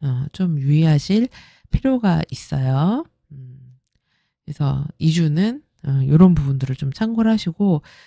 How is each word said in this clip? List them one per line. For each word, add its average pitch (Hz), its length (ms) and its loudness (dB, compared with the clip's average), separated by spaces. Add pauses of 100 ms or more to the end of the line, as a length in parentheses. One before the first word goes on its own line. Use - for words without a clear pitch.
어, 131 320 -4
좀 170 260 -2
유의하실 156 720 2 (420)
필요가 220 500 0 (100)
있어요. 147 760 -2 (260)
음, 127 460 -20 (640)
그래서 143 420 -4 (120)
이 160 140 2
주는 170 500 0 (240)
어, 135 220 0
요런 165 280 6
부분들을 135 400 -2
좀 135 160 -6
참고를 220 400 0
하시고, 190 500 0 (260)